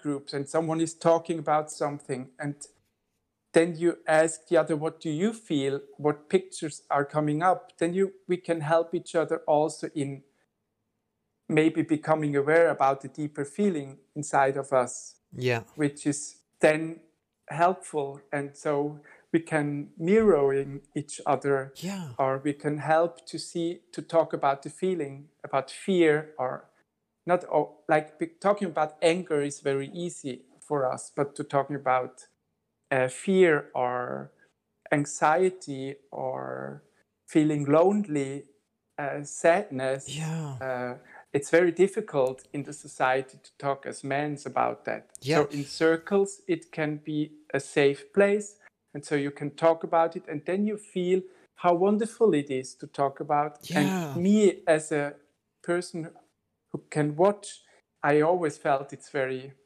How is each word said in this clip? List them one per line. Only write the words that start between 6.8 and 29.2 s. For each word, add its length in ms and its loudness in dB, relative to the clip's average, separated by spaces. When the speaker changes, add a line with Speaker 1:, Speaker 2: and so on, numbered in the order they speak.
Speaker 1:
are 160 2
coming 380 -2
up?" 340 0
Then 160 0
you, 200 0
we 100 0
can 240 -2
help 320 0
each 220 -4
other 220 0
also 460 0
in 300 -6
maybe 340 2
becoming 540 0
aware 340 4
about 320 2
the 60 -12
deeper 380 -8
feeling 520 -2
inside 420 0
of 160 -6
us, 420 -2
Speaker 2:
Yeah. 320 -2
Speaker 1:
which 300 -4
is 320 -4
then 400 2
helpful. 680 -2
And 260 -6
so 420 -2
we 80 2
can 580 -4
mirroring 840 4
each 300 -10
other, 500 0
Speaker 2:
Yeah. 420 -8
Speaker 1:
or 220 0
we 140 -2
can 260 -4
help 480 0
to 100 -10
see, 440 -6
to 100 -10
talk 320 2
about 300 0
the 60 -10
feeling, 600 -6
about 260 -4
fear, 680 2
or 280 -6
not, 220 2
or, 260 0
like, 320 0
be-, 80 -4
talking 280 0
about 340 -4
anger 400 2